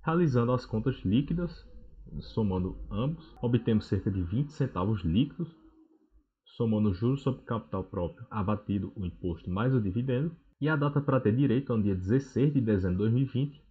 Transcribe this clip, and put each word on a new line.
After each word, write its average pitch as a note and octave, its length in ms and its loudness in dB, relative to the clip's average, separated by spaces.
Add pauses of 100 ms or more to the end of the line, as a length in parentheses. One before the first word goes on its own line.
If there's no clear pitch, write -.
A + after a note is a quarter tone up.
Realizando C3+ 480 4
as B2 140 -2
contas A#2 300 -2
líquidas, D3 680 0 (540)
somando F#2 560 -2 (140)
ambos, B2+ 500 -4
obtemos A#2 460 2
cerca G2+ 240 0
de F#2+ 120 -2
vinte A#2 300 -2
centavos G#2 480 -2
líquidos, A#2 480 0 (960)
somando G#2+ 480 2
juros A#2+ 300 0
sobre - 240 -2
capital G#2+ 380 -4
próprio, F2+ 460 -6
abatido G2+ 640 -2
o G2 120 -6
imposto E2+ 440 -6
mais A#2 240 0
o B2 60 4
dividendo, B2 560 -2 (240)
e C#3+ 80 0
a D#3 80 2
data C#3+ 240 0
para C3 180 2
ter G#2+ 160 2
direito B2+ 380 2
é A2+ 40 2
no G#2+ 60 2
dia G2 140 2
dezesseis B2+ 560 2
de C#3 80 2
dezembro F#2+ 380 2
de G2+ 60 0
dois A2+ 100 4
mil C3 80 4
e C3 40 2
vinte C#3 440 -4